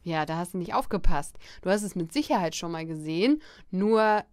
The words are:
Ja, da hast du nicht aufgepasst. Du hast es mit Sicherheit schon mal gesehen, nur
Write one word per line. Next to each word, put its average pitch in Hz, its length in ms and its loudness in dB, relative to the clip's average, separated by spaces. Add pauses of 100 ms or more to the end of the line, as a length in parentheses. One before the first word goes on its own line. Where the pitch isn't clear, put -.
Ja, 160 220 -2
da 160 120 -6
hast 175 160 -8
du 190 60 -6
nicht 175 140 -6
aufgepasst. - 640 2 (240)
Du - 80 -2
hast 202 140 2
es 202 120 -8
mit 170 180 -4
Sicherheit 226 420 0
schon 170 160 -6
mal 165 140 -6
gesehen, 165 560 0 (280)
nur 214 640 2